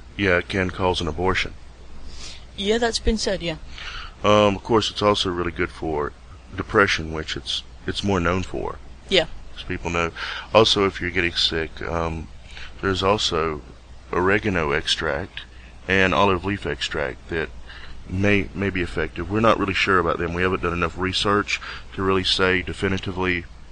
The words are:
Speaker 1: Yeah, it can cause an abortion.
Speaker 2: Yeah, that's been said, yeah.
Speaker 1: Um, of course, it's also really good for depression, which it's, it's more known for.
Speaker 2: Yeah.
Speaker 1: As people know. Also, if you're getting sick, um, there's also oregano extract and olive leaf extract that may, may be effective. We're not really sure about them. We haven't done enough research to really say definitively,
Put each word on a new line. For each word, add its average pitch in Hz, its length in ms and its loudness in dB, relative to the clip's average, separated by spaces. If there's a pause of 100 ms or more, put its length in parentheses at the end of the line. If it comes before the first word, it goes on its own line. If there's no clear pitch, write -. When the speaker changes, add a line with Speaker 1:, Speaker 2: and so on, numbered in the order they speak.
(160)
Speaker 1:
Yeah, 95 220 4
it 90 100 0
can 92 220 2
cause 90 320 2
an 82 60 -2
abortion. 90 460 0 (1000)
Speaker 2:
Yeah, 202 220 2
that's 233 220 0
been 226 180 2
said, 190 240 -2
yeah. 165 160 -4 (640)
Speaker 1:
Um, 104 320 6
of 90 80 -8
course, 110 280 2
it's - 100 -6
also 104 300 4
really 87 200 -2
good 85 200 -2
for 76 420 -2 (420)
depression, 92 560 2
which 78 240 -6
it's, - 280 -6 (240)
it's - 160 -4
more 98 160 2
known 87 240 2
for. 50 340 -6 (320)
Speaker 2:
Yeah. 170 160 4 (300)
Speaker 1:
As - 80 -10
people - 260 -4
know. 85 220 2 (420)
Also, 107 320 6
if 92 160 0
you're 87 80 -4
getting 87 240 0
sick, - 480 -2
um, 82 480 -2 (520)
there's 95 220 0
also 82 580 2 (500)
oregano 92 600 2
extract 80 680 -2 (460)
and 95 260 4
olive 92 320 4
leaf 101 200 -4
extract 71 640 -4
that 80 200 -2 (580)
may, 98 460 2
may 98 160 0
be 92 120 0
effective. 85 500 -4
We're 107 80 2
not 110 200 6
really 95 140 0
sure 95 260 4
about 85 200 2
them. 85 140 -2
We 90 100 0
haven't 92 180 2
done 85 120 0
enough 85 240 -2
research 98 640 0 (360)
to 98 80 -2
really 95 200 4
say 92 380 4
definitively, 92 840 -2 (260)